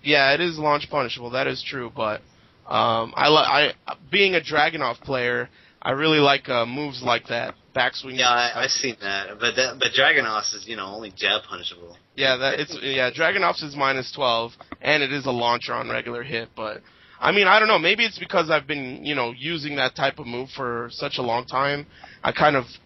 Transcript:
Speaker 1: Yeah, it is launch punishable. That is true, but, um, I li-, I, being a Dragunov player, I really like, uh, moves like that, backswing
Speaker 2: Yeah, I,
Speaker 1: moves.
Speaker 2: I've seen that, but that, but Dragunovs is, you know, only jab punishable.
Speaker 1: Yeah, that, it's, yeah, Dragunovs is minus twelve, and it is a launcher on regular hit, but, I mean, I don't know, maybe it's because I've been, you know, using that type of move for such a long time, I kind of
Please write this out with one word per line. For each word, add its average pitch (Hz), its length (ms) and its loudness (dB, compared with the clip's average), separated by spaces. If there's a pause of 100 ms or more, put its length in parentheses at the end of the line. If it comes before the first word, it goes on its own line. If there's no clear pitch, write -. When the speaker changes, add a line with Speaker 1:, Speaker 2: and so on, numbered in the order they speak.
Speaker 1:
Yeah, 139 300 4
it 147 60 2
is 170 180 -2
launch 147 320 0
punishable. 120 420 -4
That 135 160 0
is 131 140 -4
true, 123 340 -8
but, 107 260 -4 (440)
um, 113 500 2
I 147 140 2
li-, 147 440 4 (120)
I, - 100 -10 (140)
being 196 260 4
a 165 40 4
Dragunov 147 640 0
player, 123 480 -2 (320)
I - 100 -2
really 156 280 4
like, 139 300 4
uh, 120 160 2
moves 131 380 -8
like 120 240 0
that, 120 280 -4 (200)
backswing 127 420 -2
Speaker 2:
Yeah, 127 120 4
I, 120 160 4
Speaker 1:
moves. 117 100 -2
Speaker 2:
I've 117 160 -2
seen 120 300 -4
that, 98 380 -6
but 117 180 0
that, 131 220 0
but 131 120 0
Dragunovs 127 640 2
is, 101 120 -16
you 113 80 -10
know, 98 120 -8
only 104 280 -10
jab 104 280 0
punishable. 87 540 -14 (180)
Speaker 1:
Yeah, 135 220 2
that, 135 220 -2
it's, 151 220 -6
yeah, 131 300 -2
Dragunovs 175 520 0
is 143 120 -10
minus 135 360 -2
twelve, 117 420 -2 (280)
and 143 220 2
it 135 80 -2
is 139 140 -4
a 135 60 0
launcher 120 420 0
on 120 160 -4
regular 117 340 -6
hit, 117 320 -6
but, 110 260 -8 (380)
I 139 120 2
mean, 196 160 4
I 202 120 8
don't 214 80 4
know, 214 120 6
maybe 202 240 2
it's 226 160 -4
because 175 300 0
I've 147 160 2
been, 135 400 -6
you 147 80 -2
know, 123 180 -2
using 147 440 -6
that 127 200 -2
type 139 240 -2
of 147 60 -10
move 123 240 -8
for 120 420 -6
such - 260 -6
a 135 40 -4
long 120 240 -2
time, 143 400 -2 (380)
I - 80 2
kind 151 240 4
of 127 100 2 (200)